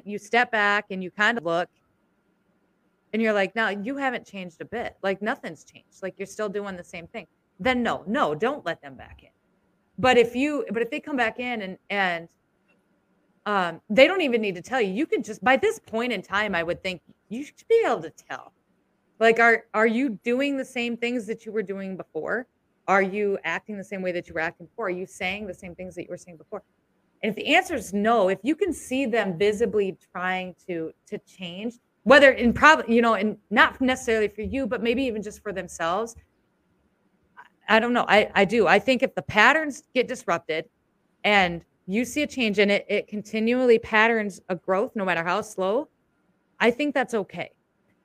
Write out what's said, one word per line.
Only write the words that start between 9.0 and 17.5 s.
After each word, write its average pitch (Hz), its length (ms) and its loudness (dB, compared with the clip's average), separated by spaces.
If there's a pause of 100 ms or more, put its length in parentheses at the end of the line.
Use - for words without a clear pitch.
in. - 60 -20 (680)
But 247 200 4
if 233 180 4
you, 285 360 -2
but 226 100 -2
if 233 100 -4
they 294 80 -6
come 294 180 -6
back 226 220 -2
in 247 240 -6
and, 185 140 -10 (120)
and, 180 400 -2 (1160)
um, 180 440 -2
they 233 180 8
don't 381 140 2
even 240 200 2
need 202 140 -2
to 175 60 -12
tell 254 180 -4
you, 196 140 0
you 262 140 -2
can 349 160 -2
just, 202 200 -12
by 247 140 4
this 440 220 0
point 240 340 -6
in 196 80 -6
time, 202 320 -2
I 170 100 0
would 170 200 -6
think 185 180 -6 (280)
you 247 140 -8
should - 240 -20